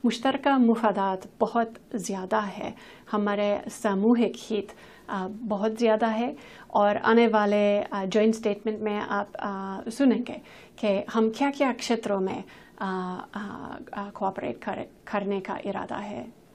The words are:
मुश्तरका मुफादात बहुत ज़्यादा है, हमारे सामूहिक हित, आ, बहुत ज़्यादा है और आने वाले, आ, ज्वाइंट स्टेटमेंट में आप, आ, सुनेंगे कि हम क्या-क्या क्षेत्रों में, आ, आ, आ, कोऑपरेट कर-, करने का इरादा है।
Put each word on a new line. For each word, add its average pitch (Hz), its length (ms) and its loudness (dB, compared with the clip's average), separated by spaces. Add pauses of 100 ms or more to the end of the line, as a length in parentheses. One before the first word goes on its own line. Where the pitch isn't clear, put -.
मुश्तरका 269 540 2
मुफादात 208 640 4 (180)
बहुत 233 340 0 (220)
ज़्यादा 190 440 -2
है, 202 340 -8 (360)
हमारे 208 580 0
सामूहिक 220 680 2
हित, 202 320 -6 (420)
आ, 185 180 -6
बहुत 214 500 -4
ज़्यादा 226 280 4
है 233 300 -2 (380)
और 208 220 4
आने 226 300 6
वाले, 208 560 4
आ, 202 220 -4
ज्वाइंट 214 300 4
स्टेटमेंट 214 460 -2
में 208 180 -2
आप, 208 380 -4
आ, 196 440 -6 (100)
सुनेंगे - 520 2 (420)
कि 202 280 2
हम 220 180 4
क्या-क्या 277 420 0
क्षेत्रों 226 480 -2
में, 190 240 -4 (360)
आ, 208 60 -4
आ, 185 540 -6 (540)
आ, 202 160 -8
कोऑपरेट - 520 -4
कर-, - 480 -8
करने 196 300 -2
का 190 240 -8
इरादा - 320 -6
है। 208 460 -12 (120)